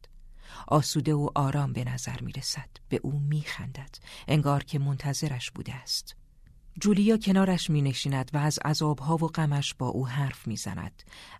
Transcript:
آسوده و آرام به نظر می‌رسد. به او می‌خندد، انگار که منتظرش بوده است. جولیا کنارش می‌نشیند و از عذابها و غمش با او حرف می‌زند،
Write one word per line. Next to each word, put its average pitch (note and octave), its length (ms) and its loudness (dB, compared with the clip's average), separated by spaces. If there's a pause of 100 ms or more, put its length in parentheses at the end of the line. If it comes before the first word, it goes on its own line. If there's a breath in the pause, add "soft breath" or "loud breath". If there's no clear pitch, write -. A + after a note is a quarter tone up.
(680 loud breath)
آسوده D3+ 480 2
و D3 200 2
آرام C#3 380 0
به B2 120 -4
نظر B2 360 -6
می‌رسد. - 480 -8 (200)
به - 140 0
او C#3+ 160 -2
می‌خندد، C#3+ 800 -4 (300 loud breath)
انگار C#3+ 360 2
که - 140 -2
منتظرش C#3 720 -2
بوده - 240 -10
است. - 420 -8 (640)
جولیا G#3 360 6
کنارش F#3+ 540 4
می‌نشیند C#3 640 2
و D3+ 40 2
از D3 260 2
عذابها D3+ 500 2
و E3 140 2
غمش D3+ 460 0
با B2+ 140 -2
او B2+ 200 -2
حرف C3+ 380 -4
می‌زند، G2 560 -6 (380 loud breath)